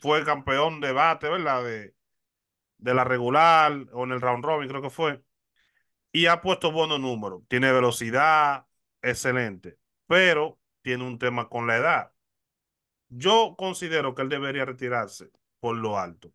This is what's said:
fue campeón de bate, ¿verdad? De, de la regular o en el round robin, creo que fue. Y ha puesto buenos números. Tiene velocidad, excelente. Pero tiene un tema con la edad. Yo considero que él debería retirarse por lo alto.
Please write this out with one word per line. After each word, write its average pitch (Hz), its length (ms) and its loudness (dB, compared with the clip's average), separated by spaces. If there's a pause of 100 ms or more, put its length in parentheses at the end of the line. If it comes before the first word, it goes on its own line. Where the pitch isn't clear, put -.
fue 151 240 0
campeón 147 560 -2
de 139 120 -4
bate, 151 360 0
¿verdad? 151 340 -2
De, 110 320 -10 (840)
de 123 160 0
la 127 100 4
regular 143 880 4
o 123 120 -6
en 127 80 -6
el 127 100 -4
round 123 200 -2
robin, 147 260 -2
creo 135 120 -8
que 135 100 -10
fue. 147 320 -4 (920)
Y 170 140 2
ha 170 140 4
puesto 175 320 -2
buenos 156 260 0
números. 107 480 -6
Tiene 127 240 2
velocidad, 131 920 2 (380)
excelente. 120 720 -4 (300)
Pero 170 520 2 (220)
tiene 127 240 -6
un 127 140 -10
tema 123 320 -2
con 117 160 -6
la 117 100 2
edad. 143 360 0 (1000)
Yo 180 480 2
considero 160 560 -4
que 135 80 -6
él 135 80 -4
debería 139 340 -4
retirarse 123 640 -6 (300)
por 117 160 -4
lo 107 220 -4
alto. 87 360 -10